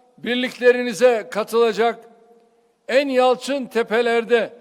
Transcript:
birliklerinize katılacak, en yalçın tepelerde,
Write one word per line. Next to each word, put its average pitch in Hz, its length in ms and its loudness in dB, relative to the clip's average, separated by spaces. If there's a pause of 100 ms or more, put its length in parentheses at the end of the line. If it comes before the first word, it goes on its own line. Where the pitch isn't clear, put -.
(180)
birliklerinize 247 1120 0
katılacak, 220 760 -2 (800)
en 277 200 2
yalçın 254 580 0
tepelerde, 233 960 -2